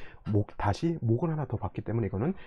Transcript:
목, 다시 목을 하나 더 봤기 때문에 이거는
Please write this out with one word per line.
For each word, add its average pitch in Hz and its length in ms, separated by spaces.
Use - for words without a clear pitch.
목, 104 240
다시 160 460
목을 120 280
하나 151 160
더 113 100
봤기 - 260
때문에 113 240
이거는 104 260